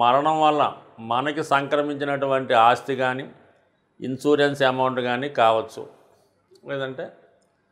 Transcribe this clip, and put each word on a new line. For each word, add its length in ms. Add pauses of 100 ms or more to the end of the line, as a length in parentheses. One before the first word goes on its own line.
మరణం 420
వల్ల 160 (520)
మనకి 400
సంక్రమించినటువంటి 1040 (120)
ఆస్తి 360
కానీ, 240 (800)
ఇన్సూరెన్స్ 640
అమౌంట్ 380
కానీ 200 (120)
కావచ్చు, 440 (840)
లేదంటే 360 (640)